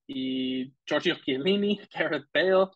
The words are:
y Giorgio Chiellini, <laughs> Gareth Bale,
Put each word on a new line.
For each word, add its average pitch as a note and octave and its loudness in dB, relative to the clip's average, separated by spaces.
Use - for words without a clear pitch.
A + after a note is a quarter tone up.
y C3 -4
Giorgio D3+ 0
Chiellini, G3 0
<laughs> - -20
Gareth D#3 -2
Bale, F#3+ 4